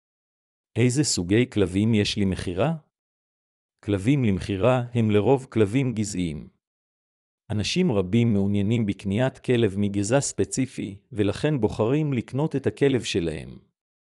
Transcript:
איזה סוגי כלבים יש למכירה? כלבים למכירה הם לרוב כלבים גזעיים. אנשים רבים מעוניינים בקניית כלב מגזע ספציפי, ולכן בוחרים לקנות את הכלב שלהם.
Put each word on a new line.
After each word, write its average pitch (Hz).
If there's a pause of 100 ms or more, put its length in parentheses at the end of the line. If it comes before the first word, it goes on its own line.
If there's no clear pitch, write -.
(760)
איזה 120
סוגי 107
כלבים 101
יש 104
למכירה? 95 (1120)
כלבים 110
למכירה 101 (120)
הם 110
לרוב 120
כלבים 113
גזעיים. 90 (1000)
אנשים 117
רבים 107
מעוניינים 101
בקניית 104
כלב 117
מגזע 101
ספציפי, 104 (160)
ולכן 117
בוחרים 135
לקנות 127
את 131
הכלב 131
שלהם. 78 (560)